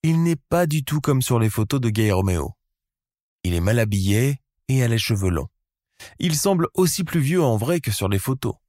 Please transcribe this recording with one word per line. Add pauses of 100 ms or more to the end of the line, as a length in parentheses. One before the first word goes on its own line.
Il
n'est (120)
pas
du
tout
comme
sur
les
photos
de
Gay
Romeo. (880)
Il
est
mal
habillé (260)
et
a
les
cheveux
longs. (720)
Il
semble
aussi
plus
vieux
en
vrai
que
sur
les
photos. (140)